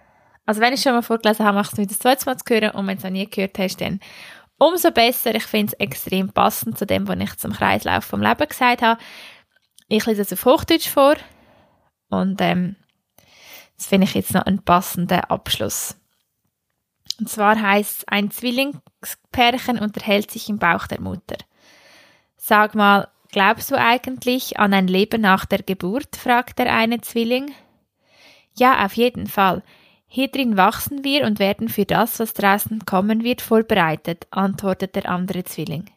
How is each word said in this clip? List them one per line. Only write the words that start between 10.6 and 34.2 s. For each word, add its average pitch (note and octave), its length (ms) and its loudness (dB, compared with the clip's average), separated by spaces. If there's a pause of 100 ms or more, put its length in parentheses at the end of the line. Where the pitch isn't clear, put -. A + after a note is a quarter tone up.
vor C#4+ 260 4 (920)
und, F#3+ 320 -2
ähm, F3+ 340 0 (1000)
das - 100 -10
finde F#3+ 180 4
ich - 80 0
jetzt - 200 -2
noch F#3 120 2
einen G3 180 0
passenden F3+ 580 2
Abschluss. - 720 -4 (1200)
Und A3 120 -6
zwar G#3+ 300 2
heisst G#3 400 0
es, - 80 -16
ein G3+ 220 -2
Zwillingspärchen B3 1500 -4
unterhält G#3 500 -2
sich - 200 -12
im G#3 100 -4
Bauch F3+ 280 0
der - 140 -8
Mutter. F3+ 360 -10 (1000)
"Sag G#3+ 380 2
mal, G3+ 320 4 (240)
glaubst G#3 400 2
du C4 80 2
eigentlich B3 800 0
an G3+ 140 4
ein F#3+ 140 4
Leben G3+ 340 2
nach F#3+ 240 4
der F#3+ 180 -2
Geburt?", F#3+ 520 -6
fragt B3 440 0
der B3 140 0
eine A3+ 280 0
Zwilling. B3 500 -2 (1040)
"Ja, B3 300 4
auf G3 80 -4
jeden A#3 340 -2
Fall. F#3+ 360 0 (480)
Hier C4+ 160 -2
drin C4 300 -2
wachsen A3+ 460 0
wir C#4 220 0
und G#3+ 120 0
werden G#3 320 0
für G#3 160 0
das, F#3 340 0
was A3+ 140 -4
draußen G3+ 500 0
kommen G#3 400 0
wird, B3 180 -2
vorbereitet", F#3 880 0